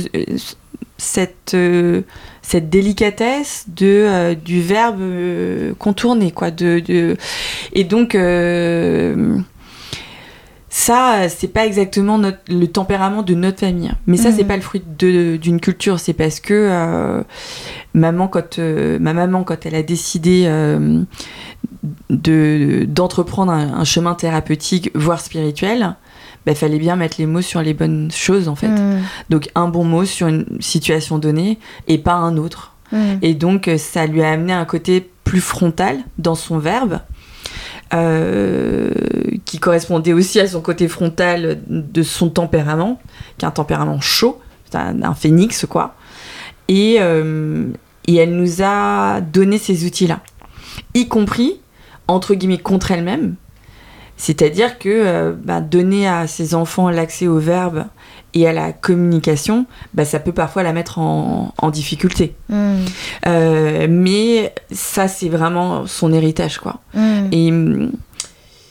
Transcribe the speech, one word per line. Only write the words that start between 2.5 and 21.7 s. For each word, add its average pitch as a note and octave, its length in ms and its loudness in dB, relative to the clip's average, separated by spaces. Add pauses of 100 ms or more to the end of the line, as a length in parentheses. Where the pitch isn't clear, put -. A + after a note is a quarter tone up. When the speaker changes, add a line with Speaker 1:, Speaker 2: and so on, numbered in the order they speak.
Speaker 1:
délicatesse G#3 1000 0
de, G3 400 4
euh, F3 280 2
du E3+ 260 -2
verbe, G#3 400 0
euh, F3+ 800 -4
contourner, G#3 520 2
quoi, F3 200 -4
de, E3+ 280 0
de... E3+ 380 0 (560)
Et G3 100 4
donc, A3+ 300 2
euh, F3 1200 2 (1400)
ça, A#3 540 2
c'est E3+ 220 -6
pas A3 160 0
exactement G3+ 520 2
notre, G3 200 0 (100)
le F3 180 2
tempérament G3 580 0
de F#3 100 0
notre F#3 260 0
famille. F3+ 320 -2 (160)
Mais F3+ 80 6
ça, A3+ 140 4
Speaker 2:
Mhm. A3 80 4
Speaker 1:
c'est G#3 80 2
pas G3+ 100 0
le F#3+ 60 -4
fruit F#3+ 200 -8 (160)
de, F3 380 2
d'une E3 240 0
culture. F#3 400 0
C'est E3 140 -2
parce D#3 260 -2
que, - 140 -2 (180)
euh, E3+ 520 0 (720)
maman, E3 360 2
quand, - 280 -4
euh, D#3 440 0
ma D#3 120 2
maman, F3+ 300 0
quand E3+ 220 -6
elle D#3+ 100 -6
a D#3+ 80 0
décidé, F3 640 2
euh, D3+ 560 2 (1080)